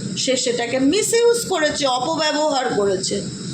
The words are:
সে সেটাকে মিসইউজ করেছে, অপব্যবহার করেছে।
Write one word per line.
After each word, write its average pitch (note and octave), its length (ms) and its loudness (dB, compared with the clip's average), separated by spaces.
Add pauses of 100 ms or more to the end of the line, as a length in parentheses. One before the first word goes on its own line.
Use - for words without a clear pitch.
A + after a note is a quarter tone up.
(180)
সে C4 200 0
সেটাকে A#3+ 420 -2
মিসইউজ A4 680 2
করেছে, D4+ 400 0
অপব্যবহার C#4+ 880 0
করেছে। G3+ 480 0 (320)